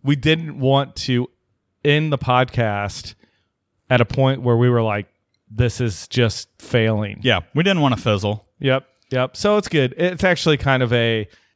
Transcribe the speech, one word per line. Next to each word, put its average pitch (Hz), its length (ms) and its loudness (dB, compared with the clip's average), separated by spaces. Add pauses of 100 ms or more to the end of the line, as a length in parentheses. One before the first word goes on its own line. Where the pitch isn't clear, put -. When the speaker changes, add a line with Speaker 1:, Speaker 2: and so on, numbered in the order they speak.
Speaker 1:
we 139 140 2
didn't 156 420 -2
want 135 380 0
to 123 340 -2 (540)
end 151 280 2
the 135 60 -2
podcast 117 960 -2 (720)
at 123 120 4
a 120 40 4
point 135 380 0
where 123 140 2
we 123 120 4
were 120 140 2
like, 104 240 -4 (440)
"This 113 300 -2
is 113 280 -4
just - 400 0 (100)
failing." 107 640 -2
Speaker 2:
Yeah, 107 180 2 (140)
we 143 80 0
didn't 185 180 2
wanna 135 160 2
fizzle. 104 500 -2 (140)
Speaker 1:
Yep, 135 260 0 (240)
yep. 127 260 -2
So 208 200 2
it's 208 120 -2
good. 135 280 0
It's 180 280 -2
actually 170 320 2
kind 131 260 0
of 120 100 0
a, 113 360 0 (280)